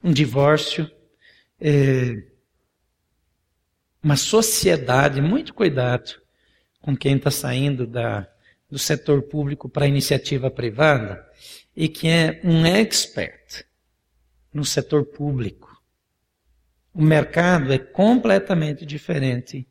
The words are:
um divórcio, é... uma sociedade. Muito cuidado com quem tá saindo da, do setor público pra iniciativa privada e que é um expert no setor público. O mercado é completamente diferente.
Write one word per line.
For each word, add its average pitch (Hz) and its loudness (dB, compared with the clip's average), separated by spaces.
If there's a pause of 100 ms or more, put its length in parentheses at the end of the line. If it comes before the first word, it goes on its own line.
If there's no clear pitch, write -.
um 175 2
divórcio, 147 2 (680)
é... 131 0 (1800)
uma 147 2
sociedade. 139 2
Muito 220 -2
cuidado 127 -2 (600)
com 143 -2
quem 139 0
tá 135 0
saindo 131 -2
da, 113 -6 (420)
do 143 -12
setor 147 0
público 147 -6
pra 143 -2
iniciativa 135 -2
privada 120 0 (560)
e 160 -4
que 160 -6
é 160 2
um 165 4
expert - -2 (880)
no 147 -4
setor 147 0
público. 139 -6 (1200)
O 160 0
mercado 156 2
é 135 2
completamente 190 2
diferente. 135 -4